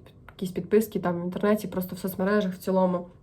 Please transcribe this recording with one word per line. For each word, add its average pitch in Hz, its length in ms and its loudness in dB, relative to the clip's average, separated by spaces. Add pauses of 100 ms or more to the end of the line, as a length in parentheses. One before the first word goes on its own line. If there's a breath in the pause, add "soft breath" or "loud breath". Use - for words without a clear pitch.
(280)
якісь 185 220 -6
підписки, 208 480 2
там, 175 240 0
в - 20 -4
інтернеті, 202 440 0
просто 185 280 -6
в - 20 -8
соцмережах 190 540 0
в - 60 -10
цілому. 185 480 2 (160)